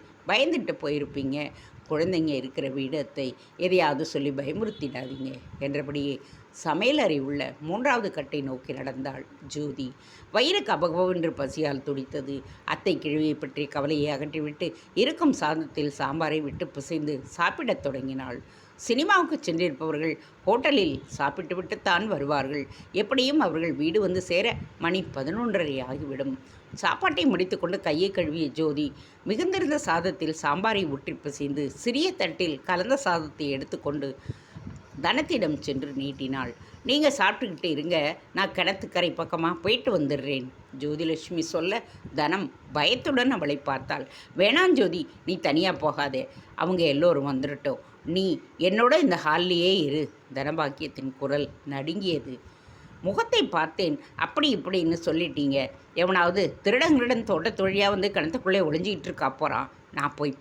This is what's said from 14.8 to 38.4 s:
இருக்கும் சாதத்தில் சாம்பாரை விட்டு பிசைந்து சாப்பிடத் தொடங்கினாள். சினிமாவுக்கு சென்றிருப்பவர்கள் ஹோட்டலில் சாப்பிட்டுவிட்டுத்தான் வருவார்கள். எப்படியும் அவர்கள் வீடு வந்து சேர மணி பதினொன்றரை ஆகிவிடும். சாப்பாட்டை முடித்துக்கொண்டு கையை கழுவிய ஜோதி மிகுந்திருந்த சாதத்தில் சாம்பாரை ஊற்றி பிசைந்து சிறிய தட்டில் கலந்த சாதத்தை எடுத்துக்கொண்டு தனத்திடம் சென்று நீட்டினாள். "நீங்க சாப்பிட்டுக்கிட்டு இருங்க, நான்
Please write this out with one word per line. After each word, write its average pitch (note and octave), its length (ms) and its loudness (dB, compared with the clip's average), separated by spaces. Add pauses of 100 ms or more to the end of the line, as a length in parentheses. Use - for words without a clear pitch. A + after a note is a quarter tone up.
இருக்கும் C4+ 380 4
சாதத்தில் D3+ 640 -2
சாம்பாரை D#3 420 0
விட்டு C#3+ 260 -6
பிசைந்து D3 560 -4
சாப்பிடத் G3 600 -2
தொடங்கினாள். C3 580 -6 (340)
சினிமாவுக்கு E4 640 2
சென்றிருப்பவர்கள் D#3+ 800 -2 (280)
ஹோட்டலில் G#3+ 540 4 (180)
சாப்பிட்டுவிட்டுத்தான் F3+ 880 0
வருவார்கள். C#3+ 600 -2 (260)
எப்படியும் B3+ 480 2
அவர்கள் E3 320 2
வீடு D#3+ 280 0
வந்து F#3 200 0
சேர G3 360 2 (220)
மணி F3 260 0 (100)
பதினொன்றரை D#3+ 720 -2
ஆகிவிடும். C3+ 540 -6 (360)
சாப்பாட்டை C#4+ 500 0
முடித்துக்கொண்டு F#3 560 0
கையை F3 300 0
கழுவிய E3 360 -2
ஜோதி D3 460 -2 (320)
மிகுந்திருந்த D4+ 540 0
சாதத்தில் E3 640 -2
சாம்பாரை F#3 480 0
ஊற்றி C#3 240 -6
பிசைந்து C#3+ 560 -4
சிறிய C#4+ 420 0
தட்டில் E3 500 -2
கலந்த F#3+ 340 0
சாதத்தை D#3 540 -2
எடுத்துக்கொண்டு C#3 640 -4 (840)
தனத்திடம் G3 580 2
சென்று C#3+ 360 -6
நீட்டினாள். C3+ 580 -6 (300)
"நீங்க D4 240 4 (100)
சாப்பிட்டுக்கிட்டு G3+ 480 0
இருங்க, D#3+ 300 0 (380)
நான் F#3+ 180 0